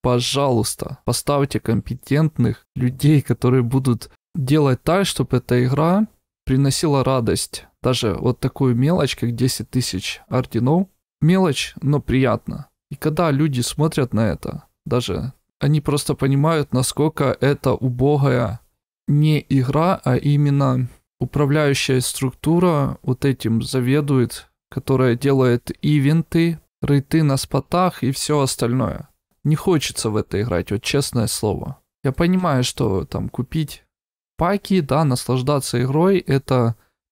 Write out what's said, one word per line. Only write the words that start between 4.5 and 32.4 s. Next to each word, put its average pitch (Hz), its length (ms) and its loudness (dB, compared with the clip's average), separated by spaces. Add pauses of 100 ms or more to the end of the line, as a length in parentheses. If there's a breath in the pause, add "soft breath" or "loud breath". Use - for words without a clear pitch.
так, 185 220 2
чтобы - 320 -2
эта 123 280 0
игра 165 420 2 (380)
приносила 135 600 2
радость. 120 600 -2 (160)
Даже 120 340 0
вот - 260 -2
такую 131 340 0
мелочь, 139 400 0
как 117 180 -4
десять 123 360 -4
тысяч - 580 -6
орденов. 127 600 0 (340)
Мелочь, 170 600 2
но 139 200 0
приятно. 127 680 -2 (220)
И 143 60 -12
когда 156 360 0
люди 139 300 0
смотрят 147 520 -2
на 107 140 2
это, - 380 -6 (200)
даже 120 460 -4 (300)
они 147 180 2
просто 147 340 -2
понимают, 139 600 0
насколько 143 680 0
это 139 320 0
убогая 127 880 0 (480)
не 147 400 2
игра, 139 560 0
а 127 140 2
именно 139 720 2 (320)
управляющая 139 800 0
структура 147 1000 0
вот 131 220 -4
этим 113 380 0
заведует, 131 880 0 (200)
которая 127 460 0
делает 131 560 2 (100)
ивенты, 156 800 2 (240)
рейты 143 380 2
на 139 160 2
спотах - 640 -2
и 135 100 0
всё 147 280 -2
остальное. 123 680 -2 (360)
Не 151 120 2
хочется - 540 0
в 107 60 -2
это 101 260 -2
играть, 98 300 -2
вот 98 100 -4
честное 120 460 -2
слово. - 500 -4 (260)
Я 131 80 0
понимаю, 170 520 0